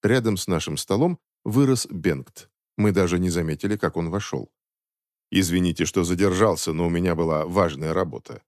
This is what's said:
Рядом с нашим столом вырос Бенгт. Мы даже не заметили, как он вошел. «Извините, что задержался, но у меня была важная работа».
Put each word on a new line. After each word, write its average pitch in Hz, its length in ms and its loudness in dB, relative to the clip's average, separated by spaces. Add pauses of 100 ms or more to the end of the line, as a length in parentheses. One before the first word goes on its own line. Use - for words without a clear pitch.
Рядом 113 340 2
с - 120 -6
нашим 82 280 -2
столом 151 420 0 (260)
вырос 131 460 2
Бенгт. 76 600 -6 (260)
Мы 104 160 4
даже 90 260 2
не 90 120 0
заметили, 85 460 -2
как 90 200 -2
он 82 140 -2
вошел. 90 420 -6 (760)
«Извините, 90 560 2
что 92 180 0
задержался, 90 680 2
но 85 140 -2
у 85 40 0
меня 87 240 0
была 80 320 -2
важная 80 480 0
работа». - 540 -6